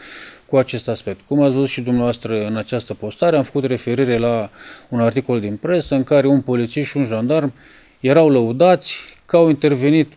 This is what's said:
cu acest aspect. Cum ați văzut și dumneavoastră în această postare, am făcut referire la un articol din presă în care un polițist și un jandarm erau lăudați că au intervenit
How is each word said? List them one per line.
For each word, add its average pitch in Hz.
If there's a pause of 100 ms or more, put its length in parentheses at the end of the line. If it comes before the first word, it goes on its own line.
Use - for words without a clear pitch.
(460)
cu 139
acest 123
aspect. 107
Cum 143
ați 139
văzut 135
și -
dumneavoastră 120
în 107
această 110
postare, 151
am 139
făcut 139
referire 123
la 117 (400)
un 120
articol 117
din 104
presă 160
în 135
care 135
un 139
polițist 123
și -
un 139
jandarm 123 (460)
erau 151
lăudați 139 (320)
că -
au 165
intervenit 147